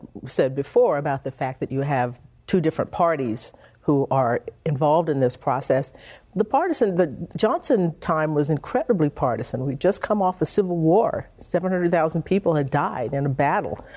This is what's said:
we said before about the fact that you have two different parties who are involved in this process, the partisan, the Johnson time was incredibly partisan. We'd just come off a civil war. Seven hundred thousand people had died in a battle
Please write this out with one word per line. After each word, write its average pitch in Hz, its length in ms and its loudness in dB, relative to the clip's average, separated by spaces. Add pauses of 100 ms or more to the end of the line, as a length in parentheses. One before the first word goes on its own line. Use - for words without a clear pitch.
(140)
we - 140 -14
said 135 260 0
before 156 440 2
about 143 260 -4
the 131 80 -8
fact 131 280 -6
that 139 120 -6
you 135 80 -2
have 127 400 -2 (260)
two 185 140 2
different 151 320 -2
parties 139 600 0 (300)
who 139 280 2
are 123 300 2 (260)
involved 156 420 2
in 139 100 0
this 123 180 2
process, 135 560 -2 (440)
the 185 80 2
partisan, 277 500 2
the 165 420 0
Johnson 220 600 2
time 156 360 0
was 147 160 2
incredibly 160 580 0
partisan. 127 580 -2
We'd 135 140 -4
just 185 200 2
come 208 220 -2
off 185 180 0
a - 60 0
civil 180 300 0
war. 165 520 2 (100)
Seven 185 340 -2
hundred 175 180 0
thousand 165 320 2
people 185 320 0
had 143 160 0
died 143 440 -2
in 139 120 0
a 143 40 0
battle 143 540 -2 (120)